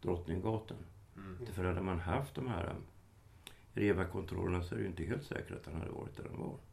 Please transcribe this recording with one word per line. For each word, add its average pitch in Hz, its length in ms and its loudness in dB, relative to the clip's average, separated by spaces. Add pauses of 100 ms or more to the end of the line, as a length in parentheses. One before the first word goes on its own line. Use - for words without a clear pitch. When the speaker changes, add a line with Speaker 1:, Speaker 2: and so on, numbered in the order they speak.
Speaker 1:
Drottninggatan. 92 720 0 (400)
Speaker 2:
Mm. 95 200 -10 (100)
Speaker 1:
Därför 90 180 0
hade 90 180 4
man 92 180 2
haft 123 340 2
de 131 140 -2
här, - 220 0
um, - 120 -6 (920)
Reva-kontrollerna 92 880 4
så 90 120 -2
är - 40 0
det 107 40 2
ju 101 60 0
inte 82 160 -2
helt 143 200 0
säkert - 320 -4
att - 100 -10
han - 140 -8
hade - 120 -2
varit - 240 -6
där - 140 -8
han - 100 -6
var. - 160 -4 (160)